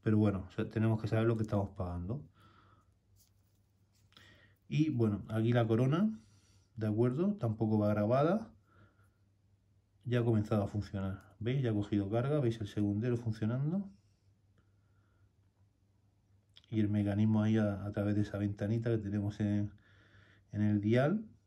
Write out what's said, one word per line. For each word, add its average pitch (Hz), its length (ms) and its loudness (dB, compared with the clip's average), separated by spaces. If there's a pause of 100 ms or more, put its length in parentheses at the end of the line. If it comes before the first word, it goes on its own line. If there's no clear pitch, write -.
Pero 110 160 2
bueno, 101 320 2
o - 40 -18
sea, 110 180 -6
tenemos 110 320 0
que 107 60 -4
saber 113 180 2
lo 117 100 2
que 110 60 -2
estamos 104 340 -2
pagando. 90 500 -6 (2500)
Y 151 200 2
bueno, 113 400 2
aquí 113 240 0
la 120 140 4
corona, 135 520 2 (580)
¿de 110 100 -4
acuerdo? 127 480 0
Tampoco 110 440 0
va 104 100 2
grabada. 127 640 0 (1600)
Ya 123 140 0
ha 117 40 0
comenzado 107 380 2
a 101 60 -2
funcionar. 98 580 -6 (120)
¿Veis? 131 240 -2
Ya 120 80 0
ha 107 40 0
cogido 101 340 0
carga. 123 320 0
¿Veis 117 200 -2
el 104 80 -6
segundero 104 500 0
funcionando? 127 720 -2 (2750)
Y 107 100 0
el 107 80 2
mecanismo 104 540 2
ahí 110 160 4
a, 101 260 0
a 104 80 -6
través 104 220 0
de 104 80 2
esa 101 160 -4
ventanita 104 500 -2
que 117 100 0
tenemos 101 420 -4
en, 104 320 0 (800)
en 104 100 -2
el 104 180 2
dial. 135 460 2 (200)